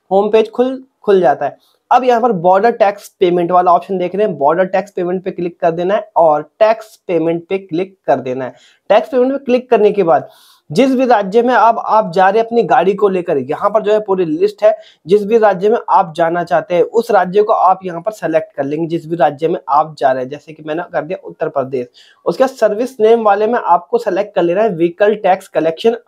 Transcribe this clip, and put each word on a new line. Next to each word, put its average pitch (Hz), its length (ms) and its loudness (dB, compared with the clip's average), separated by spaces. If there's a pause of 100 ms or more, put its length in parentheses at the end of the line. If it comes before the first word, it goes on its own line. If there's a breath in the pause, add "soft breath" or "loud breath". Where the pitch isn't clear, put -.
(100)
home 202 200 0
page 220 200 2
खुल, 262 320 -4 (200)
खुल 196 180 2
जाता 165 260 0
है। - 320 -14 (120)
अब 247 140 4
यहाँ 240 160 2
पर 240 140 0
border 185 380 2
tax 202 360 -2 (120)
payment 175 300 0
वाला 180 220 4
option 180 260 0
देख 175 160 -6
रहे 208 120 0
हैं, 175 120 -6
border 160 280 0
tax 190 240 -4
payment 180 340 -6
पे 190 60 -6
click 175 300 -8
कर 175 100 0
देना 175 240 -2
है - 220 -6
और 151 260 2 (160)
tax 220 360 0 (140)
payment 170 400 -2
पे 196 100 -4
click 190 380 -8 (100)
कर 135 140 0
देना 127 240 -6
है। 123 100 -12 (360 soft breath)
tax 214 180 4
पेमेंट 254 240 0
पे 277 60 -4
क्लिक 247 320 -2
करने 208 220 4
के 196 100 -2
बाद 165 260 2 (420 soft breath)
जिस 262 240 2
भी 254 120 0
राज्य 214 360 2
में 247 120 0
अब 220 240 4
आप 202 340 0
जा 190 160 4
रहे 208 120 2
हैं 226 60 -2
अपनी 233 180 0
गाड़ी 170 300 2
को 202 140 2
लेकर, 175 300 -2
यहाँ 147 320 -4
पर 208 120 0
जो 202 100 0
है 214 80 2
पूरी 190 240 -2
list 170 380 -2
है, 214 140 4 (300 loud breath)
जिस 202 200 2
भी 226 120 2
राज्य 202 300 2
में 226 100 2 (120)
आप 170 260 2
जाना 170 280 0
चाहते 165 300 -2
हैं 170 80 2
उस - 280 -2
राज्य 190 320 2
को 214 100 0
आप 185 320 2
यहाँ 170 160 -8
पर 165 120 -6
select 160 400 -4
कर 139 120 -6
लेंगे, 151 240 -6
जिस 160 180 -6
भी 170 100 -8
राज्य 156 320 -2
में 175 100 -4 (120)
आप 156 280 0
जा 135 140 0
रहे 131 100 -4
हैं। 127 80 -10
जैसे 147 220 -16
कि 156 100 -20
मैंने 156 200 -8 (100)
कर 156 100 -4
दिया 175 220 -10
उत्तर 165 240 -8
प्रदेश। 131 400 -6 (380 soft breath)
उसके - 180 0
बाद 254 60 -2
service 220 500 -2
name 226 240 4
वाले 208 220 2
में 240 120 -2
आपको 175 400 0
select 208 360 -4
कर 185 80 0
लेना 175 200 0
है 226 140 0
vehicle 175 400 0
tax 190 320 -2
collection 165 480 -2 (120)